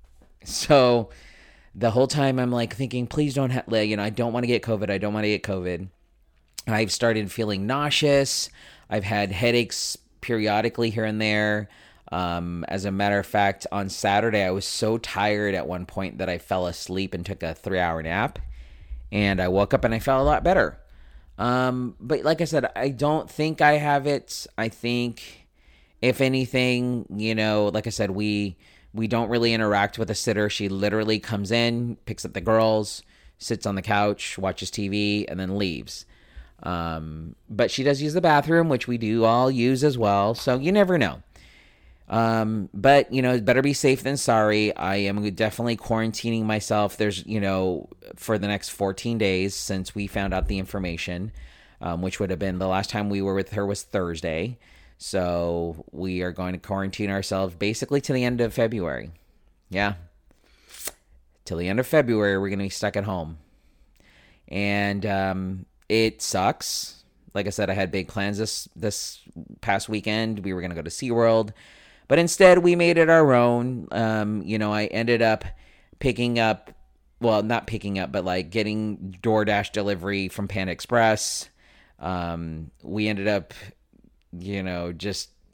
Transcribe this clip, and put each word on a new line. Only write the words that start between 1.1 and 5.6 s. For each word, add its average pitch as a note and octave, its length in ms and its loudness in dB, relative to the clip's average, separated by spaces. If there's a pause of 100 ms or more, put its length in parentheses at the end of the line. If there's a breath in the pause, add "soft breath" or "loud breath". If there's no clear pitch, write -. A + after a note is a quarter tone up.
the A2 180 0
whole B2+ 160 4
time C3+ 320 2
I'm, B2 120 0
like, A#2 240 -2
thinking, B2 320 -4
"Please D3 260 0
don't C3 180 0
ha-, B2+ 160 -2
like, G#2+ 220 2
you G#2+ 60 0
know, G#2 80 -2
I G#2+ 60 -2
don't A#2 240 -2
wanna B2 140 0
get A#2+ 160 2
covid. G#2+ 260 -2
I G2 80 0
don't G#2 160 -2
wanna G#2+ 140 0
get G#2 160 0
covid." F2+ 440 -4 (800)